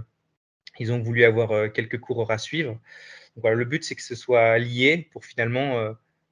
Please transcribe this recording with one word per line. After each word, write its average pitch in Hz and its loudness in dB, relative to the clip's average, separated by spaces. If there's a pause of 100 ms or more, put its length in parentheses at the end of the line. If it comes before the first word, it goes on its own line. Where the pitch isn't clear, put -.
(800)
ils 117 -4
ont 120 -2
voulu 117 4
avoir, 113 4
euh, 107 0
quelques 117 -6
coureurs 117 -6
à 107 -2
suivre. 147 -6
Donc - -20
voilà, 113 2
le 120 0
but, 147 -6
c'est - -8
que - -16
ce 117 -10
soit 113 4
lié 127 0
pour - -18
finalement, 123 -2
euh, 110 -4 (380)